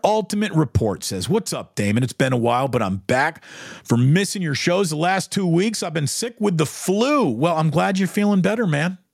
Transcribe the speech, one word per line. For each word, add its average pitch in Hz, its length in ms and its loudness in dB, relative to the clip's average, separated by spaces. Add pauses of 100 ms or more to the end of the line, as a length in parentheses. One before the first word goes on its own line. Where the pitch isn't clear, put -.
Ultimate 208 480 0
Report 113 520 0
says, 95 260 -6
"What's 208 240 -2
up, 120 200 -10
Damon? 104 300 0
It's 123 100 -4
been 131 200 0
a 123 40 0
while, 120 300 2
but 117 160 0
I'm 98 140 -2
back 135 460 0 (400)
for 120 140 2
missing 180 440 2
your 147 140 -2
shows 180 360 0
the 156 60 -4
last 180 340 -2
two 196 160 0
weeks. 190 340 0
I've 175 120 -8
been 151 120 -2
sick 233 340 -6
with 202 180 0
the 156 80 2
flu." 233 640 0
Well, 151 300 0
I'm 160 120 2
glad 185 280 2
you're 190 100 0
feeling 208 340 2
better, 208 260 0
man. 160 300 0 (160)